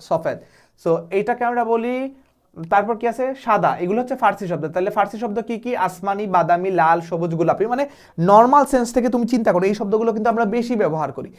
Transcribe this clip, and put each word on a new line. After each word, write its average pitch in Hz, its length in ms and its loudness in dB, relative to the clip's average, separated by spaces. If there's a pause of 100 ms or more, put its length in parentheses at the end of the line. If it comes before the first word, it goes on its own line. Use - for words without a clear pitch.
সফেদ। 160 380 -4 (460)
So, 175 60 0 (200)
এইটাকে 233 340 -2
আমরা 240 200 0
বলি, 247 500 -2 (560)
তারপর 208 260 0
কি 226 120 -4
আছে? 254 260 -4 (100)
সাদা, 175 320 2
এগুলো 185 240 -2
হচ্ছে 254 160 -4
ফার্সি 202 300 0
শব্দ। 160 220 -4
তাহলে 185 220 -2
ফার্সি 202 280 -2
শব্দ 220 240 -6
কি 226 160 -6
কি? 247 180 -6
আসমানি, 196 500 -4
বাদামি, 175 440 2
লাল, 170 300 4
সবুজ, 165 340 -4
গোলাপি, 160 320 2
মানে 247 200 -2 (320)
নরমাল 226 480 6
সেন্স 247 260 0
থেকে 254 160 2
তুমি 240 180 0
চিন্তা 233 260 0
করো, 175 140 2
এই 202 80 2
শব্দগুলো 220 380 0
কিন্তু 240 180 0
আমরা 226 140 2
বেশি 233 320 -2
ব্যবহার 156 360 -2
করি, - 260 -12